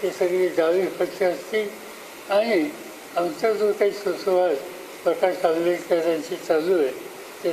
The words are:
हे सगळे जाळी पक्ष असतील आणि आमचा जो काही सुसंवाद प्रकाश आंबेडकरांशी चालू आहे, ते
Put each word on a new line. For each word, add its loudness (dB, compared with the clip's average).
हे 0
सगळे 2
जाळी 2
पक्ष -2
असतील -2
आणि 4
आमचा 0
जो 2
काही 4
सुसंवाद 2
प्रकाश 2
आंबेडकरांशी 0
चालू 2
आहे, 2
ते 0